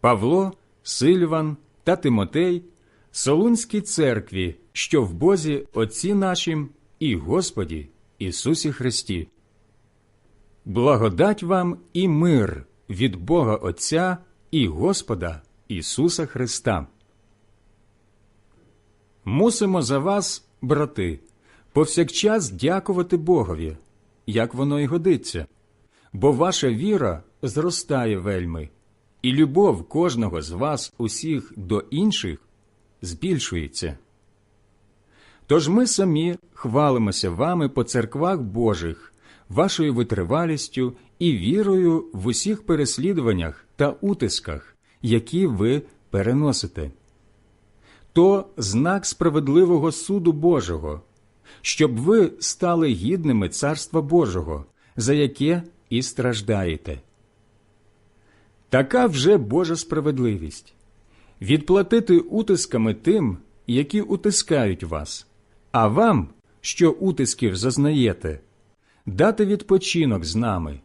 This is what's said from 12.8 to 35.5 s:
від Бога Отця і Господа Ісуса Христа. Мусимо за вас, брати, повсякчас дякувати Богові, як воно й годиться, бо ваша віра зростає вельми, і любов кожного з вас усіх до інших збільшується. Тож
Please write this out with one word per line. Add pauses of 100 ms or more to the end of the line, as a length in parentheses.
від
Бога
Отця (320)
і
Господа (260)
Ісуса
Христа. (2500)
Мусимо
за
вас, (140)
брати, (520)
повсякчас
дякувати
Богові, (500)
як
воно
й
годиться, (680)
бо
ваша
віра (200)
зростає
вельми, (540)
і
любов
кожного
з
вас
усіх
до (100)
інших (640)
збільшується. (1500)
Тож